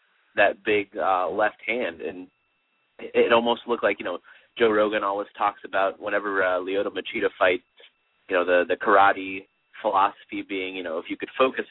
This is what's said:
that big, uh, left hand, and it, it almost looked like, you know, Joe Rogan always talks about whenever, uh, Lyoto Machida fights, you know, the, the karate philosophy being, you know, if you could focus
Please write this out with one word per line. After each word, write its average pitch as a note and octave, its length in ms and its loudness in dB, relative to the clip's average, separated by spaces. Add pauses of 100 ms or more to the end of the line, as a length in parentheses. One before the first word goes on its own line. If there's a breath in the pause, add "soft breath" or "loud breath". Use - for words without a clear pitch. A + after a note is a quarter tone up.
(360)
that G2+ 280 2
big, G#2 320 0
uh, F#2 320 0
left G#2 380 -2
hand, A2 340 -6
and F2+ 280 -10 (680)
it, - 280 0
it A2+ 80 2
almost A#2 340 0
looked A#2 160 -2
like, G2+ 140 0
you G#2+ 80 -12
know, F2 140 -8 (380 soft breath)
Joe A#2 120 4
Rogan G#2+ 340 2
always G2+ 320 -4
talks G#2 280 -2
about F#2+ 360 -2
whenever, G2+ 420 -2
uh, F#2 160 2
Lyoto F#2+ 280 -4
Machida G2 420 -6 (100)
fights, F#2 240 2 (680)
you F#2+ 80 -2
know, F2 80 2
the, F2 240 4
the F2+ 60 0
karate F#2+ 720 2 (340)
philosophy G2+ 680 -2
being, F#2 280 -6
you F#2 80 -10
know, E2+ 160 -6
if F2 100 -8
you G2 80 -8
could F#2+ 120 -10 (100)
focus B2 320 0